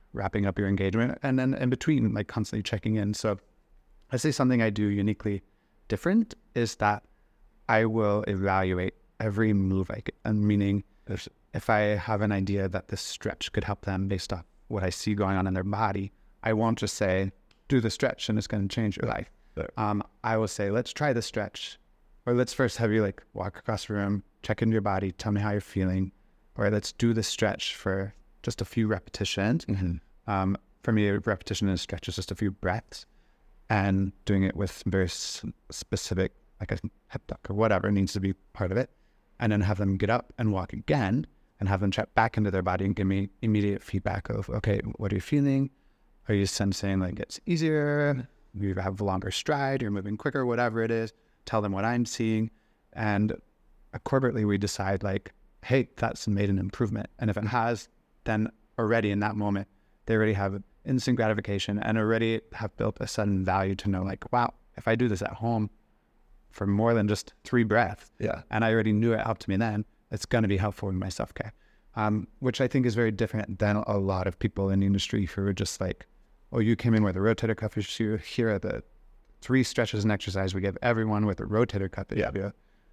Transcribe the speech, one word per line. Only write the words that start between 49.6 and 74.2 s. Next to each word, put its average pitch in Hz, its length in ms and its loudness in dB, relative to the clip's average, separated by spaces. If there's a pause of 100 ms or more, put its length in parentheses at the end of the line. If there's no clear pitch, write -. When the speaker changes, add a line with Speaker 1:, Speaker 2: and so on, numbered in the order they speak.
Speaker 1:
you're 104 80 -2
moving 101 260 -4
quicker," 135 300 -2
whatever 117 360 2
it 113 80 0
is, 113 220 -2 (320)
tell 110 180 0
them 101 100 0
what 98 120 0
I'm 120 220 2
seeing. 110 440 0 (440)
And, 104 380 2 (600)
uh, - 120 -8
corporately, 120 420 2
we 101 120 4
decide, 98 440 -2
like, 101 300 -4 (300)
"Hey, 127 340 2
that's - 300 -4
made 101 240 2
an 98 80 2
improvement." 101 500 -4 (100)
And 107 120 0
if 98 60 0
it 107 80 -4
has, 113 440 -2 (360)
then 110 260 0 (280)
already 110 320 2
in 101 100 0
that 104 160 0
moment, 101 320 -2 (380)
they 113 100 2
already 107 160 4
have 98 300 -2 (220)
instant 127 320 2
gratification 104 600 0
and 110 200 0
already 113 420 2 (120)
have - 240 -8
built 110 240 -2
a - 60 -6
sudden 101 380 0
value 95 300 2
to 101 160 -2
know, 92 120 0
like, 95 300 -6
"Wow, 120 220 2 (220)
if - 120 -6
I 113 60 4
do 120 140 4
this 98 140 -2
at - 120 -6
home 110 340 0 (840)
for - 160 -4
more 110 280 4
than 107 120 2
just - 280 -2 (100)
three 120 200 4
breaths, 101 540 0
Speaker 2:
Yeah. - 320 -4
Speaker 1:
and 113 140 2
I 110 80 4
already 110 200 4
knew 113 200 4
it 110 80 0
helped - 260 -4
me 95 100 0
then, 107 280 0 (260)
it's - 160 -6
gonna 113 220 2
be 98 80 2
helpful 101 320 -2
in 92 100 -2
my 95 100 -4
self-care." - 440 -8 (420)
Um, 107 320 0 (120)
which 127 220 0
I 127 80 2
think 127 180 2
is 110 80 0
very 113 160 2
different 104 480 -2
than 104 180 4
a 104 220 0
lot 95 280 0